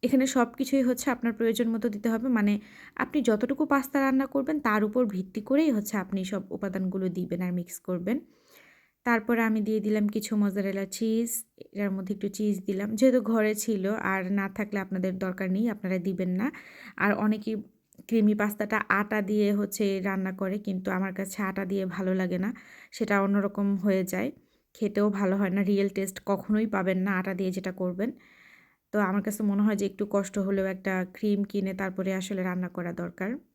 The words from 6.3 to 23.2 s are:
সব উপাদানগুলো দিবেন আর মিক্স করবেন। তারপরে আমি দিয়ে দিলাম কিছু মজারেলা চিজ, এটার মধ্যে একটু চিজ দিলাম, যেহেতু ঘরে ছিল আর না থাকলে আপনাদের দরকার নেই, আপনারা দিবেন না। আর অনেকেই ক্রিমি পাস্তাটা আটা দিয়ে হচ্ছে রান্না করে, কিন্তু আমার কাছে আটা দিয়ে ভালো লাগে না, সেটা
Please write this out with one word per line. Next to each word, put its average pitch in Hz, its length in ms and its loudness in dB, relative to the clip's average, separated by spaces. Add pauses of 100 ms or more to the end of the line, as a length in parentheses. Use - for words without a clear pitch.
সব 196 100 -2 (140)
উপাদানগুলো 190 500 -2 (120)
দিবেন 180 280 -4
আর 180 140 -2
মিক্স - 180 -10 (100)
করবেন। 185 300 -2 (880)
তারপরে 233 440 2
আমি 220 180 0
দিয়ে 220 180 0
দিলাম 214 200 2 (100)
কিছু 214 160 -2 (120)
মজারেলা 196 420 -2 (100)
চিজ, 226 340 0 (440)
এটার 202 220 -2
মধ্যে 190 220 -6
একটু 202 100 -4 (100)
চিজ 208 180 2 (120)
দিলাম, 202 220 -2 (100)
যেহেতু 254 200 8 (120)
ঘরে 214 220 4 (100)
ছিল 202 200 0 (280)
আর 190 100 0 (180)
না 196 60 0 (120)
থাকলে 208 280 -4
আপনাদের 190 280 -2 (120)
দরকার 185 300 -4
নেই, 214 100 2 (100)
আপনারা 190 220 -2 (100)
দিবেন 180 320 0
না। 226 80 0 (560)
আর 202 80 4 (140)
অনেকেই 214 300 0 (520)
ক্রিমি 214 340 4
পাস্তাটা 208 360 0 (220)
আটা 208 200 0 (100)
দিয়ে 208 180 4 (120)
হচ্ছে 202 260 -2 (220)
রান্না 190 240 -2 (100)
করে, 190 140 -2 (120)
কিন্তু 185 200 -4 (100)
আমার 190 220 -2
কাছে 196 180 -6 (120)
আটা 196 220 -4
দিয়ে 196 120 0 (120)
ভালো 185 160 0 (100)
লাগে 180 240 -2
না, 214 40 -2 (460)
সেটা 208 200 0 (100)